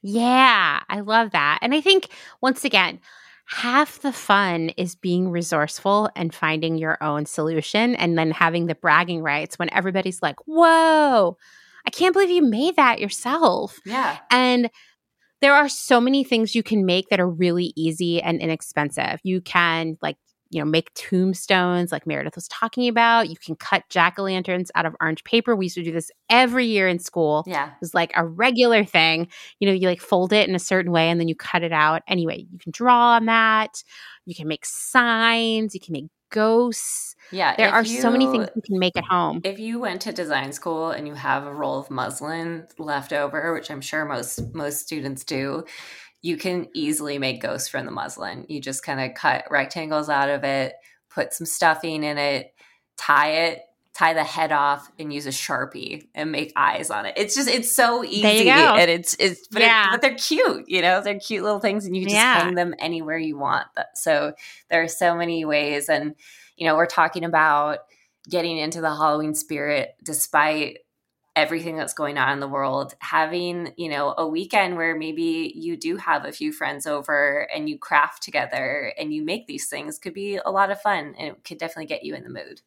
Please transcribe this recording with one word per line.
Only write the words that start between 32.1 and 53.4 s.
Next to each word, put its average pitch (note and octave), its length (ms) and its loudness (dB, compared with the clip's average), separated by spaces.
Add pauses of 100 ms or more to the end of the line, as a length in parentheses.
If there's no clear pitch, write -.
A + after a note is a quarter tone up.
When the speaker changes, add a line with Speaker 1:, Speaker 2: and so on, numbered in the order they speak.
Speaker 1:
you F3+ 60 -18
can E3+ 140 -12
draw A#3+ 400 6
on A3+ 160 4
that. A3 560 2 (420)
You F3+ 80 -12
can D#3 140 -10
make - 180 -6
signs. A3+ 1120 0
You F#3 60 -12
can - 100 -14
make D3 140 -8 (260)
ghosts. A3+ 840 0 (140)
Speaker 2:
Yeah, F3+ 280 0
Speaker 1:
There A3 100 4
Speaker 2:
if - 60 2
Speaker 1:
are A3+ 120 4
so A#3 240 0
many B3 160 4
Speaker 2:
you, C4 60 0
Speaker 1:
things A3+ 240 0
you A3 60 -4
can F#3+ 180 -2
make F#3 180 0
at - 60 -4
home. E3+ 400 0
Speaker 2:
if G3 160 -6
you A3+ 200 -8
went F#3+ 240 -6
to A3 100 -8
design C#3+ 400 -4
school D#3+ 380 -6
and D3 180 -8
you D3 40 -14
have C#3 320 -4
a C#3+ 80 -12
roll C#3 240 -4
of C#3 120 -10
muslin D#3+ 800 -8 (100)
left D3 340 -8
over, D3 420 -4
which - 160 -8
I'm C#3+ 120 -12
sure D3+ 240 -6
most, B2 480 -8
most D3 260 -6
students C#3 460 -10
do, C#3 400 -6 (560)
you E3 160 -4
can F3+ 360 -4
easily D3+ 440 -4
make C3 240 -4
ghosts - 260 -6
from - 180 -8
the - 60 -12
muslin. - 560 -10
You D3 140 -10
just C3+ 220 -10
kinda C3+ 280 -4
cut C3 400 -2
rectangles D3+ 580 -2
out C#3 200 2
of C#3+ 160 -2
it, C3+ 280 -2 (360)
put - 240 -6
some E3+ 120 -8
stuffing D#3+ 600 0
in D3 120 -4
it, C#3+ 360 -2 (440)
tie D3 340 4
it, D#3+ 300 0 (320)